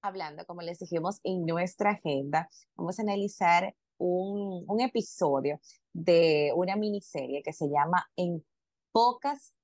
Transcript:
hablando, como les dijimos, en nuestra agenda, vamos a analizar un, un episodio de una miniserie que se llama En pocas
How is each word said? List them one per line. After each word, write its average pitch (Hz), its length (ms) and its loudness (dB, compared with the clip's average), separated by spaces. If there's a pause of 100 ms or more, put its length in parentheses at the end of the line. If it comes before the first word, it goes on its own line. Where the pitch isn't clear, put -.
hablando, 165 420 -8
como 175 160 -12
les 170 200 -8
dijimos, 175 440 -2
en 180 220 -2
nuestra 175 460 0
agenda, 147 580 -2 (240)
vamos 175 240 -6
a 220 40 -4
analizar 196 720 2 (220)
un, 185 720 -2
un 214 140 0
episodio 147 800 0 (340)
de 165 600 4
una 180 220 0
miniserie 175 680 -4
que 156 120 -6
se 151 160 -2
llama 156 360 2 (100)
En 175 280 -4 (480)
pocas 247 720 0